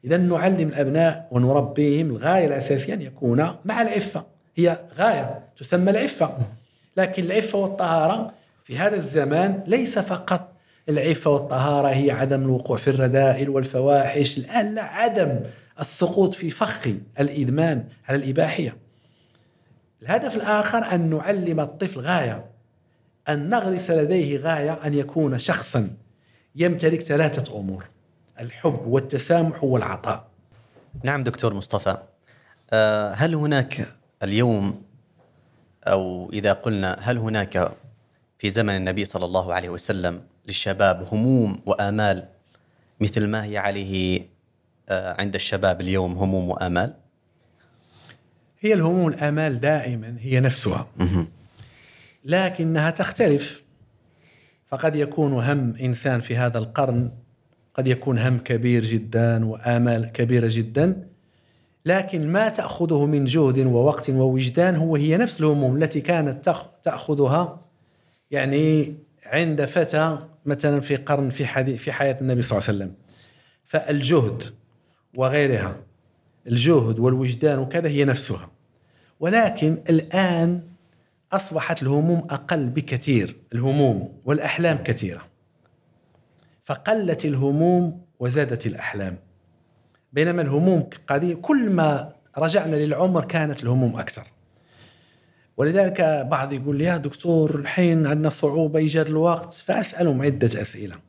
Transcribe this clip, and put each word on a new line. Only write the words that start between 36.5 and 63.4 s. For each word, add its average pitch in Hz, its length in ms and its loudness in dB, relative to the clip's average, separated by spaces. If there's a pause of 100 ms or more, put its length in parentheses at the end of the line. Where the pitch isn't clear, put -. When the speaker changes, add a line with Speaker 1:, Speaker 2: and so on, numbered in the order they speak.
Speaker 2:
قلنا 95 480 -2
هل 120 160 -2
هناك 104 540 -2 (640)
في 104 120 -2
زمن 104 260 0
النبي 92 300 -2
صلى 92 200 -6
الله 90 280 -2
عليه 90 160 -4
وسلم 90 520 -6 (260)
للشباب 95 640 0
هموم 113 540 2
وآمال 101 600 0 (720)
مثل 104 280 -2
ما 107 160 -4
هي 104 140 -6
عليه، 95 680 -2 (640)
آه، 92 320 -4
عند 101 140 -4
الشباب 92 460 0
اليوم 90 360 -2
هموم 95 320 0
وآمال؟ 90 440 -2 (1700)
Speaker 1:
هي 214 140 2
الهموم 175 300 4
والآمال 147 560 0
دائما 123 600 -2
هي 127 200 2
نفسها. 131 480 0 (100)
Speaker 2:
مهم. 87 300 2 (1000)
Speaker 1:
لكنها 165 640 0
تختلف. - 720 0 (1040)
فقد 151 280 -2
يكون 147 380 0
هم 123 420 0
إنسان 123 460 -2
في 117 160 -4
هذا 120 200 0
القرن، 120 540 -2 (600)
قد 131 140 -2
يكون 127 320 0
هم 127 180 2
كبير 117 480 0
جدا 113 600 0
وآمال 117 680 0
كبيرة 120 400 2
جدا، 139 600 0 (720)
لكن 175 460 0
ما 214 180 2
تأخذه 165 560 0
من 143 200 2
جهد 135 340 2